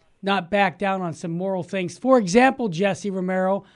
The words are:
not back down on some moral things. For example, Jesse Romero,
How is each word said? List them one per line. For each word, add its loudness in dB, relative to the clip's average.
not -2
back 2
down -2
on -4
some -8
moral -4
things. -6
For 4
example, 2
Jesse -2
Romero, -2